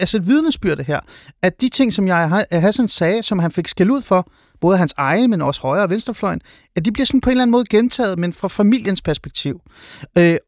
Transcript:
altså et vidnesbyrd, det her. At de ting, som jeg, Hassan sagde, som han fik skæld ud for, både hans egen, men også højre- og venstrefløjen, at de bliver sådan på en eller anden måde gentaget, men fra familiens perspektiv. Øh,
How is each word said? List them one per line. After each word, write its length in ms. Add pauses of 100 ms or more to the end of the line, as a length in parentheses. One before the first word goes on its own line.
altså 160
et 100
vidnesbyrd, 500
det 100
her. 140 (420)
At 180
de 80
ting, 240
som 140
jeg, 460
Hassan 360
sagde, 340
som 160
han 120
fik 180
skæld 220
ud 120
for, 260 (320)
både 180
hans 180
egen, 340
men 120
også 180
højre- 220
og 80
venstrefløjen, 500 (360)
at 80
de 80
bliver 140
sådan 140
på 100
en 20
eller 100
anden 100
måde 180
gentaget, 480
men 140
fra 160
familiens 540
perspektiv. 580 (580)
Øh, 180 (120)